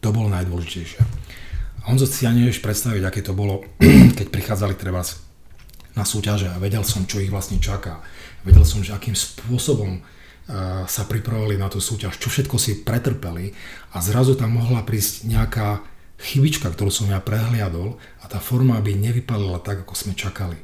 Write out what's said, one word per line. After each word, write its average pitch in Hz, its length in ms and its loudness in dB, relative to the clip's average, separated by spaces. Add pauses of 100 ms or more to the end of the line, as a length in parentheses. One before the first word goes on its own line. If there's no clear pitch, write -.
To 107 80 0
bolo 104 220 0
najdôležitejšie. 87 640 -6 (840)
A 117 100 2
Honzo, 135 100 4
si 135 220 -2
ani 120 180 4
nevieš 120 160 0
predstaviť, 104 440 -2
aké 92 180 -4
to 98 100 -6
bolo, 98 300 -2 (260)
<clears throat> 127 300 10
keď 98 100 -4
prichádzali 95 460 -2
trebárs 90 500 -6 (720)
na 104 120 -2
súťaže 101 440 -2
a 87 100 -8
vedel 101 240 -2
som, 95 220 -2
čo 101 160 -4
ich 95 80 -2
vlastne 98 320 -4
čaká. 90 400 -6 (400)
Vedel 95 260 12
som, 101 140 -2
že 92 120 -6
akým 101 200 -6
spôsobom, 110 840 -4
e, - 20 -10 (880)
sa - 220 -6
pripravovali 107 480 -2
na 95 160 -2
tú 101 80 -4
súťaž, 101 400 -6
čo - 80 -4
všetko - 320 0
si 101 220 -2
pretrpeli 101 720 -4 (400)
a 87 100 -4
zrazu 127 300 4
tam 117 240 0
mohla 117 260 0
prísť 107 420 -4
nejaká 110 560 0 (360)
chybička, 143 520 0
ktorú 98 200 -2
som 101 200 -2
ja 98 120 0
prehliadol 107 720 -2 (260)
a - 40 -20
tá - 160 -10
forma 123 400 2
by 101 160 0
nevypalila 104 640 -2
tak, 98 240 -6
ako - 80 -16
sme - 240 -6
čakali. 92 460 -8